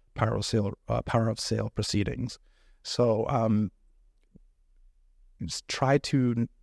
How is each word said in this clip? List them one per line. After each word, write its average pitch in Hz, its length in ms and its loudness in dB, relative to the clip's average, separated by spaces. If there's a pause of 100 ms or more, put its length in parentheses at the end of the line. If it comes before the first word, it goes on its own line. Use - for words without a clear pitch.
(120)
power 113 240 0
of 101 80 -2
sale, 101 300 0 (140)
uh, 117 140 0
power 113 280 0
of 110 100 -4
sale 107 340 -2
proceedings. - 640 -2 (440)
So, 113 480 0
um, 110 420 2 (1700)
s-, - 240 -8
try 135 320 2
to 127 380 2
n-, 117 120 0 (140)